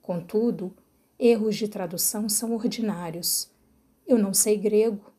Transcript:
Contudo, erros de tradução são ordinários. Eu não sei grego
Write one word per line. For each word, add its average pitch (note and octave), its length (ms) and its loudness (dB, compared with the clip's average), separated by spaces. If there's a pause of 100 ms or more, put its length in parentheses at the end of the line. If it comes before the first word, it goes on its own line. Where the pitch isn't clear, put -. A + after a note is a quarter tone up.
Contudo, F#3 720 -2 (420)
erros A3 380 4
de G#3+ 100 -4
tradução G#3 640 -4
são A3+ 260 -2
ordinários. F3+ 960 -4 (560)
Eu B3+ 120 4
não G3 160 0
sei G#3+ 240 4
grego G#3 600 2